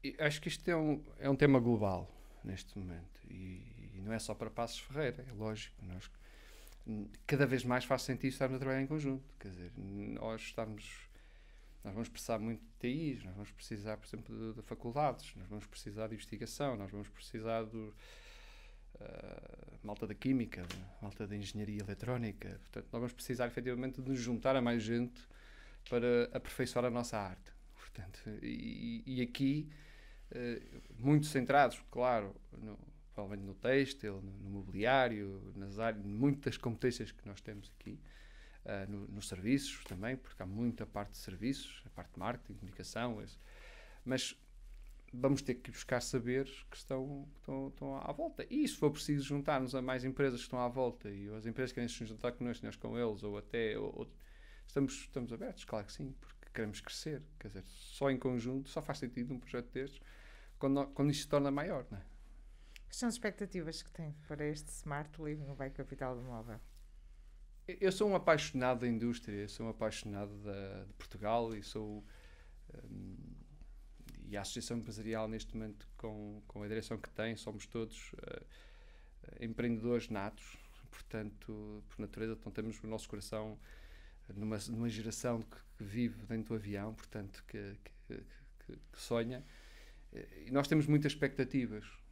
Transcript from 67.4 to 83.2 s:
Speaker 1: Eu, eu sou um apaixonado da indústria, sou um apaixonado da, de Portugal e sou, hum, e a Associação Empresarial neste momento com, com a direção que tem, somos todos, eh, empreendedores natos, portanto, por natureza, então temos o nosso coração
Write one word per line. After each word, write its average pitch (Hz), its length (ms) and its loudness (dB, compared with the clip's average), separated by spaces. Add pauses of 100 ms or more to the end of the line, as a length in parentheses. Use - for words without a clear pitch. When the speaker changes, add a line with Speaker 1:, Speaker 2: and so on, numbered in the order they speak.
Speaker 1:
Eu, 180 140 -8
eu 190 100 8
sou 208 180 6
um 196 60 8
apaixonado 135 640 8
da 123 60 4
indústria, 110 600 2
sou 113 180 -6
um 113 40 0
apaixonado 104 760 -2
da, 98 420 -6
de 101 80 -14
Portugal 113 640 2
e 101 80 -6
sou, 104 400 -4 (840)
hum, - 320 -8 (1080)
e 101 120 -4
a 101 40 0
Associação 117 360 -2
Empresarial 110 500 -2
neste 110 280 -4
momento 110 320 -6 (100)
com, 104 500 -6
com 104 140 -8
a 104 60 -4
direção 110 300 0
que - 120 -8
tem, 113 260 0
somos - 300 -6
todos, - 460 -4 (100)
eh, - 1200 -12
empreendedores 117 640 2
natos, 104 480 -4 (360)
portanto, 107 960 -8
por - 100 -12
natureza, 110 400 -2
então 107 120 -8
temos 110 320 -4
o 110 40 -6
nosso 110 220 -4
coração 107 480 -4 (800)